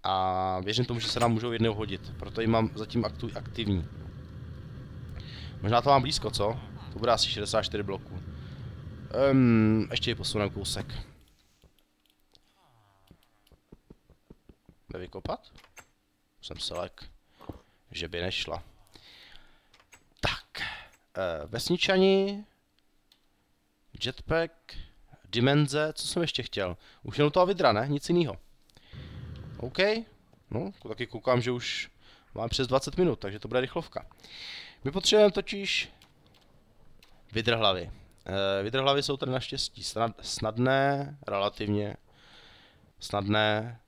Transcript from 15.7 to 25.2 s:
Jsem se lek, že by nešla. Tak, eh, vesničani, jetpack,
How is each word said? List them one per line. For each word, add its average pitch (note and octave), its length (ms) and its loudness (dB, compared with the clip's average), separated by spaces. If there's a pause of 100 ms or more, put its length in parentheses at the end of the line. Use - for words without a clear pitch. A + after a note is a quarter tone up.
Jsem - 180 -14
se - 140 -8
lek, F2+ 320 -8 (840)
že E2 160 -8
by E2+ 140 -6
nešla. E2+ 420 -4 (1600)
Tak, - 420 -4
eh, - 840 -6
vesničani, F#3+ 1000 4 (1600)
jetpack, D#3+ 480 0 (760)